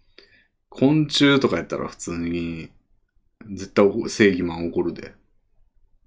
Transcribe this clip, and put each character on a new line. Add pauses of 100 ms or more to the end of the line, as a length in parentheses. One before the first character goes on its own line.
(680)
昆
虫
と
か
や
っ
た
ら
普
通
に、 (800)
絶
対
お-、
正
義
マ
ン
怒
る
で。 (920)